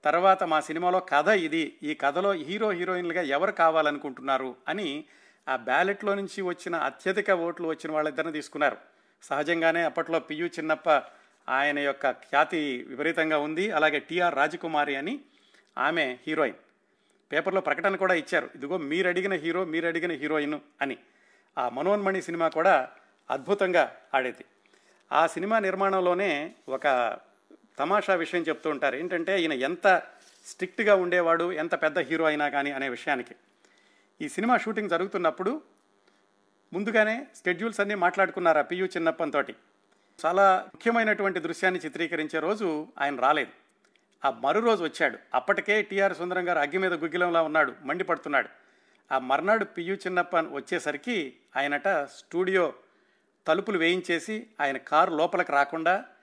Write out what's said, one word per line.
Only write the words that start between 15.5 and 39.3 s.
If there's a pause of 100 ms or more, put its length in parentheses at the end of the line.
ఆమె (100)
హీరోయిన్. (760)
పేపర్లో
ప్రకటన
కూడా
ఇచ్చారు,
"ఇదిగో
మీరు
అడిగిన
హీరో,
మీరు
అడిగిన
హీరోయిన్" (220)
అని. (600)
ఆ
మనోన్మణి
సినిమా
కూడా (420)
అద్భుతంగా (200)
ఆడేది. (680)
ఆ
సినిమా
నిర్మాణంలోనే (180)
ఒక (640)
తమాషా
విషయం
చెప్తూ
ఉంటారు.
ఏంటంటే,
ఈయన
ఎంత (440)
స్ట్రిక్ట్గా
ఉండేవాడు,
ఎంత
పెద్ద
హీరో
అయినా
కానీ
అనే
విషయానికి. (880)
ఈ
సినిమా
షూటింగ్
జరుగుతున్నప్పుడు (1120)
ముందుగానే
షెడ్యూల్స్
అన్నీ
మాట్లాడుకున్నారు
ఆ
పియు
చిన్నప్పంతోటి. (720)